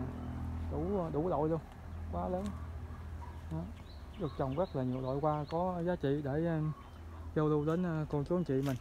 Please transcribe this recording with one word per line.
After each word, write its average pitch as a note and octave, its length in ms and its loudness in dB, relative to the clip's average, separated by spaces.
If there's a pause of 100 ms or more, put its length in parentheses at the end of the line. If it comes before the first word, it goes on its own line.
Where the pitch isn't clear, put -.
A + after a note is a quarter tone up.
(720)
đủ, E3 420 2
đủ D3+ 140 2
loại D#3 220 4
luôn. D#3+ 120 2 (500)
Quá F3 160 -2
lớn. F#3 180 0 (1040)
Đó. D#3+ 120 -2 (560)
Được D3+ 180 0
trồng C#3 180 0
rất F3+ 200 0
là C3 80 2
nhiều B2+ 180 0
loại C3 200 0
hoa D3+ 280 4
có F3 360 0
giá F3+ 100 4
trị D3 280 2
để, D3 220 2
ờ, E3 160 2 (760)
giao D3+ 120 6
lưu D3+ 180 4
đến, E3 180 2
ờ, D#3+ 260 0
cô D3 140 2
chú F3 140 2
anh F3+ 60 4
chị D3 100 2
mình. C3+ 280 4